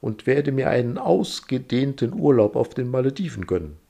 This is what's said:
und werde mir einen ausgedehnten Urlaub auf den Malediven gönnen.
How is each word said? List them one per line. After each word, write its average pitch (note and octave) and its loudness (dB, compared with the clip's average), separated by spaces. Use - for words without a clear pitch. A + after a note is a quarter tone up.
und A2 -6
werde C#3+ 2
mir C3 -2
einen A#2+ 0
ausgedehnten C3 0
Urlaub B2+ 4
auf - -2
den B2 -4
Malediven B2+ -2
gönnen. D#2 -4